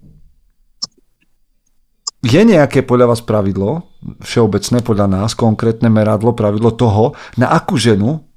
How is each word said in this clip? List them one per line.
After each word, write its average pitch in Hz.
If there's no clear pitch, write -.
je 127
nejaké 151
podľa 123
vás 117
pravidlo, 104
všeobecné 110
podľa 104
nás, 98
konkrétne 113
meradlo, 110
pravidlo 110
toho, 110
na 120
akú 165
ženu 117